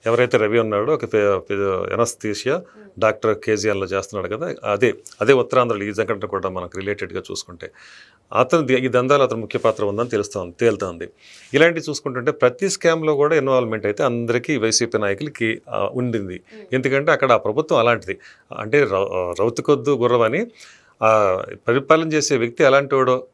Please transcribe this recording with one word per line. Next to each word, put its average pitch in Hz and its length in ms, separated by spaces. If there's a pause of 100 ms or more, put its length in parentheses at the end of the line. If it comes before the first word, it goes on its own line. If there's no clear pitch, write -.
ఎవరైతే 120 320
రవి 110 200
ఉన్నాడో 110 360
ఒక 139 100
ఫే-, 101 340
ఫే-, 95 560
ఎనస్థీషియా 117 680 (360)
డాక్టర్ 110 400
కేజీఎల్లో 101 480
చేస్తున్నాడు 95 500
కదా, 143 360
అదే, 104 220 (260)
అదే 120 120
ఉత్తరాంధ్రలో 120 520
ఈ 104 80
సంఘటన 107 340
కూడా 95 220
మనకు 92 300
రిలేటెడ్గా 95 520
చూసుకుంటే 87 400 (640)
అతను 139 340
ది-, 127 120
ఈ 123 100
దందాలు 127 340
అతను 117 180
ముఖ్య 110 180
పాత్ర 110 260
ఉందని 104 240
తెలుస్తోంది, 101 520
తేలుతోంది. 98 480 (460)
ఇలాంటివి 160 360
చూసుకుంటుంటే 127 400
ప్రతి 131 380
స్కామ్లో 165 460
కూడా 147 220
ఇన్వాల్వ్‌మెంట్ 127 500
అయితే 104 180
అందరికీ 120 520
వైసీపీ 113 420
నాయకులకి, 110 680
ఆ, 101 240
ఉండింది. 110 480 (320)
ఎందుకంటే 139 400
అక్కడ 135 200
ఆ 113 40
ప్రభుత్వం 143 420
అలాంటిది. 110 400 (380)
అంటే 110 280
రౌ-, 95 560
రౌతుకొద్దు 123 500
గుర్రం 120 320
అని, 143 240 (560)
ఆ, 104 400 (260)
పరిపాలన 156 440
చేసే 147 240
వ్యక్తి 120 280
ఎలాంటి 139 300
వాడో 127 400